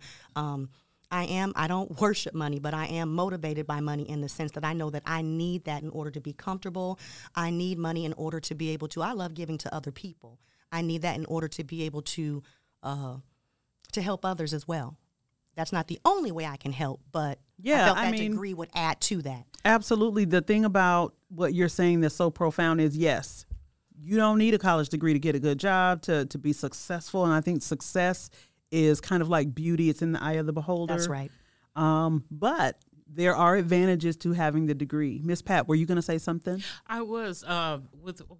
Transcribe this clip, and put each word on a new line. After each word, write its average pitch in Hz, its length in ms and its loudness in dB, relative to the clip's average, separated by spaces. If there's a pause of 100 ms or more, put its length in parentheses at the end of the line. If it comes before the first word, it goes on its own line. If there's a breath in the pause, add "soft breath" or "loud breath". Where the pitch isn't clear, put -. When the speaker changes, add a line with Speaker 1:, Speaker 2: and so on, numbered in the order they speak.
(340 loud breath)
Speaker 1:
Um, 143 360 -6 (400 soft breath)
I 180 140 -2
am, 190 300 -2
I 160 140 0
don't 185 220 -2
<laughs> 143 100 -10
worship 208 320 0
money, 147 260 -4
but 147 140 -6
I 156 140 -4
am 165 280 -4
motivated 160 520 -4
by 147 140 -4
money 147 280 -4
in 147 140 -6
the 139 80 -6
sense 151 220 -8
that 151 120 -8
I 156 80 -2
know 160 160 -4
that 147 160 -6
I 160 160 -4
need 165 440 -4
that 147 180 -6
in 151 80 -10
order 151 220 -8
to 147 100 -12
be 147 100 -10
comfortable. 185 640 -8 (360 loud breath)
I 170 160 -2
need 175 260 -4
money 165 300 -4
in 156 80 -6
order 160 260 -8
to - 140 -8
be 156 160 -6
able 156 180 -6
to, 165 140 -8
I 208 100 -4
love 180 220 -8
giving 160 240 -8
to - 160 -10
other 147 180 -8
people. 135 480 -20 (320)
I 165 80 -4
need 165 220 -2
that 175 140 -2
in 151 100 -6
order 160 220 -4
to 160 140 -10
be 160 200 -8
able 151 200 -6
to, 147 400 -6 (400 soft breath)
uh, 135 360 -8 (720)
to 220 100 -4
help 190 220 -4
others 165 300 -2
as 147 120 -8
well. 151 300 -6 (600)
That's 160 160 -4
not 170 140 -2
the - 180 -8
only 339 280 2
way 160 140 -6
I 143 100 -8
can 139 160 -6
help, 135 280 -4 (120)
but 147 260 -4 (240)
Speaker 2:
Yeah, 262 200 2
Speaker 1:
I - 20 6
felt 185 140 4
Speaker 2:
I 226 80 0
Speaker 1:
that 233 120 2
Speaker 2:
mean, 214 140 -2
Speaker 1:
degree 196 220 -4
would 165 200 -10
add 165 280 -2
to 180 200 0
that. 131 240 -6 (180)
Speaker 2:
Absolutely. 214 600 4
The 180 160 4
thing 214 240 4
about 180 500 4 (140)
what 170 260 0
you're 175 140 4
saying 175 320 4
that's 156 160 2
so 170 120 2
profound 165 520 2
is, 151 160 2
yes, 151 500 0 (500)
you 160 200 -2
don't 214 220 6
need 220 160 6
a 202 40 4
college 165 300 4
degree 160 240 2
to 147 80 4
get 156 160 2
a - 20 -2
good 143 220 2
job, 185 420 4
to, 151 240 2
to 143 120 -8
be 147 140 0
successful. 170 720 -4
And 170 80 6
I 156 80 4
think 160 220 0
success 180 680 -2 (420 soft breath)
is 156 280 6
kind 180 220 2
of 160 60 0
like 151 260 2
beauty. 165 340 2
It's 151 140 0
in 165 80 2
the 160 120 0
eye 151 100 -2
of 160 140 0
the 156 60 0
beholder. 170 440 -2
Speaker 1:
That's 170 100 0
right. 139 240 -6 (460 soft breath)
Speaker 2:
Um, 156 560 4
but 170 480 0 (260)
there 170 300 2
are 175 180 6
advantages 175 600 2
to 175 160 -2
having 160 340 2
the 147 80 0
degree. 143 480 -2
Miss 170 180 -2
Pat, 160 280 2
were 156 80 4
you 160 100 4
gonna 175 160 2
say 165 160 -2
something? 180 420 -4 (280 loud breath)
Speaker 3:
I 233 140 -6
was, 220 420 -6
uh, 165 340 -2 (240)
with 180 180 -12 (200)